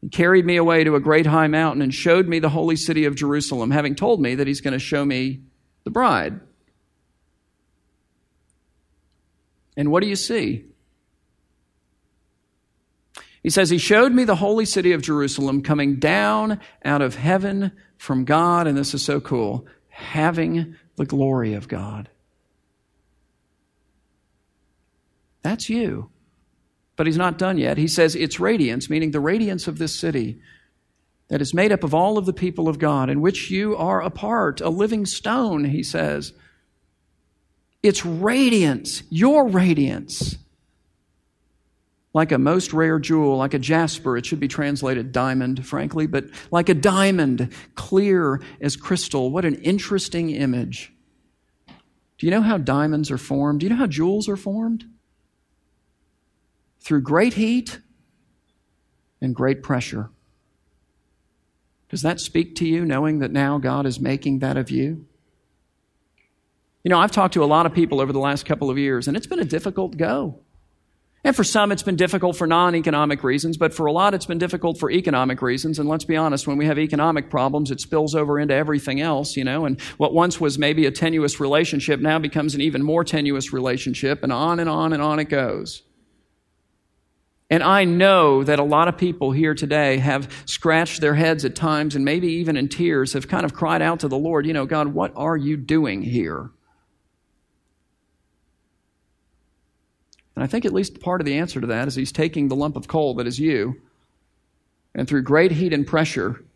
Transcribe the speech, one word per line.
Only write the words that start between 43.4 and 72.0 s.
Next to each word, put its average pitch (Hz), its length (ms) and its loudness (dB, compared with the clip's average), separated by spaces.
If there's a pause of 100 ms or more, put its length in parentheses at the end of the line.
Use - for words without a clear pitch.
a 143 40 0
jasper," 156 560 0
it 120 100 -4
should 151 140 -4
be 143 80 -2
translated 135 640 -4
diamond, 131 540 -2
frankly, 147 400 -4
but 139 220 -4 (240)
like 175 180 2
a 180 60 6
diamond, 165 760 2 (220)
clear 185 680 0 (220)
as 143 140 -2
crystal. 139 560 -2
What 175 140 -2
an 151 100 0
interesting 180 760 -2
image. 123 640 -4 (1300)
Do 156 80 0
you 170 40 2
know 214 120 4
how 214 160 2
diamonds 147 500 0
are 135 80 -4
formed? 143 440 -2
Do 170 40 -2
you 202 60 0
know 233 60 0
how 262 100 0
jewels 185 420 -2
are 196 80 -4
formed? 220 480 -6 (1900)
Through 151 220 0
great 165 320 2
heat 233 460 -2 (1400)
and 131 120 -2
great 135 300 -2
pressure. 120 460 -4 (1800)
Does 160 120 -8
that 170 180 -2
speak - 380 -4
to 170 100 0
you, 165 180 0
knowing 151 340 0
that 135 120 -2
now 139 260 0
God 135 280 -2
is 127 140 -4
making 135 400 -2
that 135 180 -2
of 131 120 -4
you? 139 360 -4 (1800)
You 175 60 0
know, 175 100 6
I've 202 120 4
talked 190 240 2
to 165 80 4
a - 20 4
lot 156 200 4
of 165 80 -2
people 156 280 2
over 135 100 0
the 139 80 0
last 139 260 -2
couple 143 240 -2
of 131 80 -2
years, 135 300 0
and 143 80 -2
it's 220 120 -8
been 359 120 -4
a 320 60 0
difficult 185 500 -4
go. 165 440 -4 (840)
And 277 100 4
for 208 120 2
some, 208 260 2
it's 196 120 -4
been 190 120 -2
difficult 180 400 0